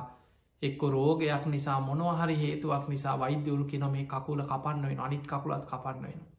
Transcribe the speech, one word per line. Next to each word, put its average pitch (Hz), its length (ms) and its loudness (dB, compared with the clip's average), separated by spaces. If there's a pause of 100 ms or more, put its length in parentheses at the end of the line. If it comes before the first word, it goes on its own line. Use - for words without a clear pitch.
(640)
එක්ක 139 200 -2
රෝගයක් 147 640 4
නිසා, 139 340 2
මොනවා 160 360 2
හරි 160 200 2
හේතුවක් 147 520 0
නිසා 139 300 0
වෛද්‍යවරු 143 460 2
කියනවා 143 260 0
මේ 135 140 0
කකුල 135 380 -4
කපන්න 143 400 -2
වෙනවා, 135 240 -2
අනිත් 143 200 -2
කකුලත් 143 400 -2
කපන්න 131 360 -6
වෙනවා. - 360 -12